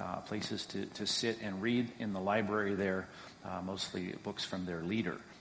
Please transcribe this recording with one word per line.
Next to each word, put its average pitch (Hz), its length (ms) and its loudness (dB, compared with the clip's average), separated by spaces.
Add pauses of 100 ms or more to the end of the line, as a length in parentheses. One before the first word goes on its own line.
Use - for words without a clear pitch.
uh, 92 220 -2
places 104 440 -2
to, 98 200 -4
to - 200 -4
sit 113 340 2
and 98 220 -2
read 120 260 4 (120)
in 107 120 0
the 95 80 0
library 101 540 4
there, 95 320 2 (380)
uh, 92 200 -2
mostly 92 500 -2 (100)
books 101 200 -4
from 90 220 -2
their 85 140 -2
leader. 90 360 2 (240)